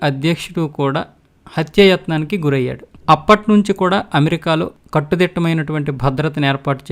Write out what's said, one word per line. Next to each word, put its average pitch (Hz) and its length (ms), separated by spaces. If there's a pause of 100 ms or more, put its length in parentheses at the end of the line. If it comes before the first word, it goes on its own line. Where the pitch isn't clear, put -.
అధ్యక్షుడు 160 640
కూడా 139 380 (540)
హత్యాయత్నానికి 170 800
గురయ్యాడు. 135 480 (220)
అప్పటి 185 400
నుంచి 208 240
కూడా 190 320 (100)
అమెరికాలో 160 560 (240)
కట్టుదిట్టమైనటువంటి 160 960
భద్రతను 143 560
ఏర్పాటు 139 460